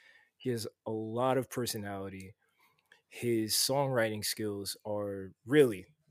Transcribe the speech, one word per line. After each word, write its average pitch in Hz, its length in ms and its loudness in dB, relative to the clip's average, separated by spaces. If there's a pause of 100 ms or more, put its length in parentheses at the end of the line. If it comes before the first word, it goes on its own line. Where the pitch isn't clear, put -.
(380)
He 127 140 -6
has 113 160 -2 (180)
a 113 60 -4
lot 113 460 0
of 123 120 -2
personality. 98 840 -6 (760)
His 110 460 0
songwriting 123 680 2
skills 101 600 -4
are 101 460 -6 (140)
really 117 420 6 (240)